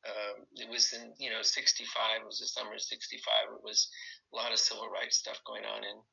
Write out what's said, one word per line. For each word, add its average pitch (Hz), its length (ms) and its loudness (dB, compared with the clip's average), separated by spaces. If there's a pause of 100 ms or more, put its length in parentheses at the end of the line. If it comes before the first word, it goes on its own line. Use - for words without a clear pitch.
um, 104 480 -4
it 113 160 -12
was 117 240 4
in, 117 240 -10
you 117 160 -4
know, 110 80 -2
sixty-five, 110 800 4
it 107 80 -12
was - 160 -6
the - 80 -2
summer 107 240 -4
of 113 80 -4
sixty-five. 107 720 0
It - 80 -16
was 107 240 4 (400)
a - 80 -8
lot 117 160 0
of 110 80 4
civil 110 320 2
rights - 240 2
stuff - 320 0
going 110 160 -6
on 107 180 -4
in 104 140 -8 (160)